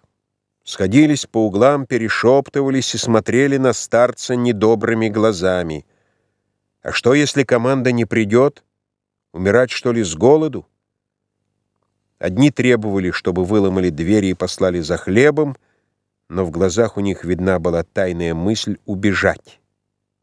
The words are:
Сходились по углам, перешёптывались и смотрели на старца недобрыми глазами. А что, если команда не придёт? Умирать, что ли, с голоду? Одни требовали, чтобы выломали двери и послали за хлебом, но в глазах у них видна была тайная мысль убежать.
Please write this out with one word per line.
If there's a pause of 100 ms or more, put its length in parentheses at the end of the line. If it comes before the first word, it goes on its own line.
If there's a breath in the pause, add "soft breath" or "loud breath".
(640)
Сходились
по
углам,
перешёптывались
и
смотрели
на
старца
недобрыми
глазами. (960)
А
что,
если
команда
не
придёт? (720)
Умирать,
что
ли,
с
голоду? (1500)
Одни
требовали,
чтобы
выломали
двери
и
послали
за
хлебом, (720)
но
в
глазах
у
них
видна
была
тайная
мысль
убежать. (640)